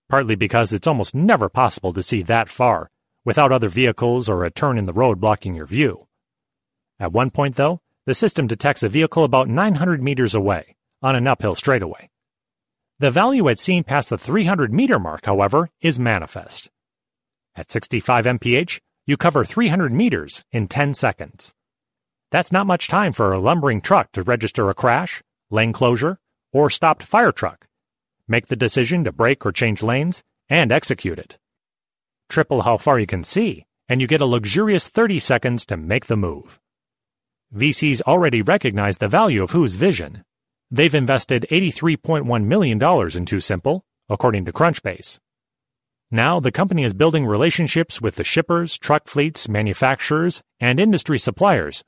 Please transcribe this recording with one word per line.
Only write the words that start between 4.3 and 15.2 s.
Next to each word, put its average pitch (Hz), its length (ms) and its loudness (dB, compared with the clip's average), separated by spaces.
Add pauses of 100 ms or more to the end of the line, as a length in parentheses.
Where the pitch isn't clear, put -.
a 85 80 -4
turn 131 260 -2
in 101 80 -2
the 87 80 -6
road 107 280 2
blocking 101 340 -2
your 76 100 -10
view. 107 420 -2 (920)
At 87 140 -6
one 127 160 2
point, 143 260 -2
though, 156 260 0 (240)
the 131 80 0
system 160 340 0
detects 117 360 -2
a 107 60 2
vehicle 156 340 2
about 131 240 2
nine 175 280 2
hundred 156 280 0
meters 127 320 0
away 98 400 -2 (260)
on 131 140 0
an 123 120 0
uphill 107 280 0
straightaway. 104 540 -2 (880)
The 139 100 2
value 208 380 2
at 117 100 2
seen 180 280 0
past 139 240 -2
the 113 80 -4
three 185 260 -2
hundred 156 300 0
meter 226 260 2
mark, 80 260 -8